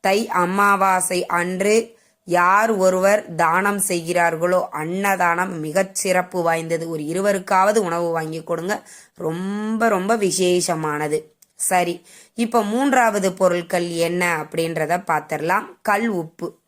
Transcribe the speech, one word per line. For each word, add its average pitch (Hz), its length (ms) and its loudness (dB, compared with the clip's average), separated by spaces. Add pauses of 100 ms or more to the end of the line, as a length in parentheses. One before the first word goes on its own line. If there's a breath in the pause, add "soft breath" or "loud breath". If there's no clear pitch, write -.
தை 208 280 0
அமாவாசை 185 960 2
அன்று 185 720 0 (280 soft breath)
யார் 185 460 4
ஒருவர் 185 640 2
தானம் 180 440 2
செய்கிறார்களோ, 175 880 0
அன்னதானம் 180 920 -2
மிகச் 156 360 -2
சிறப்பு 180 480 -2
வாய்ந்தது. 165 460 -2
ஒரு 156 140 -6
இருவருக்காவது 190 720 2
உணவு 170 340 0
வாங்கி 160 340 -6
கொடுங்க, 175 380 -4 (320 loud breath)
ரொம்ப 208 760 -4
ரொம்ப 202 280 2
விசேஷமானது. 165 1200 0 (180)
சரி, 175 520 -2 (280 loud breath)
இப்ப 226 280 0
மூன்றாவது 220 680 2
பொருட்கள் 175 560 0
என்ன 170 480 -2
அப்படின்றத 165 680 -2
பார்த்திடலாம். 156 580 -2 (180)
கல் 220 260 0
உப்பு. 170 480 -6 (100)